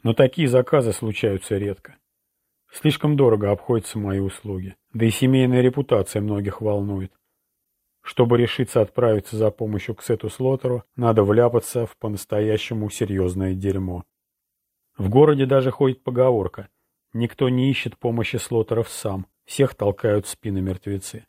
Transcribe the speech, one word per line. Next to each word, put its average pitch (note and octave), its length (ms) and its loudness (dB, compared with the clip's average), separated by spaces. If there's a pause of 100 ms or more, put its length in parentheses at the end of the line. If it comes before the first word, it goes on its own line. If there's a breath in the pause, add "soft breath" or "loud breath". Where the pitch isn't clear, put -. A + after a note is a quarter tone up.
Но A2+ 100 4
такие C#3 320 4
заказы B2 460 2
случаются G#2 640 -4
редко. G2+ 400 -8 (760)
Слишком D3+ 440 0
дорого A2 340 4
обходятся A2 480 -2
мои G2 200 -4
услуги, F#2+ 580 -8 (180)
да A2+ 100 0
и A2+ 60 4
семейная B2+ 500 4
репутация B2 640 2
многих G2+ 400 -4
волнует. G2+ 500 -4 (880)
Чтобы A#2+ 380 2
решиться A#2 420 0
отправиться A2 560 0
за G#2+ 140 2
помощью G#2+ 440 -6
к - 80 -16
Сету A2 280 -4
Слоттеру, C3 520 -4 (140)
надо A#2 260 4
вляпаться A#2 640 2
в - 120 -18
по-настоящему G#2+ 920 -4
серьезное F#2+ 680 -2
дерьмо. F#2+ 500 -4 (920)
В G2 140 -2
городе C#3 340 6
даже C3 260 2
ходит C3 320 -2
поговорка: B2 680 0 (440)
«Никто A#2+ 380 -2
не B2+ 200 2
ищет - 280 -6
помощи A#2 380 -4
Слоттеров A2+ 520 -2
сам, F#2+ 380 -8 (180)
всех - 300 0
толкают G#2 500 0
в - 60 -12
спины G2 320 -6
мертвецы». F#2+ 680 -8